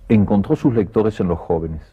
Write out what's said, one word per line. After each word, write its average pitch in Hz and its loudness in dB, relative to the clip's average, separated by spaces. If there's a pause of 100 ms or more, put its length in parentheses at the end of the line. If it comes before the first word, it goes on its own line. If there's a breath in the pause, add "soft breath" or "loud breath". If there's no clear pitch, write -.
encontró 104 2
sus 127 0
lectores 107 0
en 95 -2
los 85 -2
jóvenes 82 -4 (120)